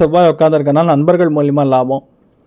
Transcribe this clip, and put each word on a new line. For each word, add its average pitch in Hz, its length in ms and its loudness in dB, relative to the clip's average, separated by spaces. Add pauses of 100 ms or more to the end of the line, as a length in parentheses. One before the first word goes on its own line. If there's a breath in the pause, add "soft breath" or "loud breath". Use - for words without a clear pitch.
செவ்வாய் 170 320 2
உட்கார்ந்திருக்கனால 156 580 0
நண்பர்கள் 165 460 0
மூலியமா 147 280 0 (100)
லாபம், 131 280 -2 (440)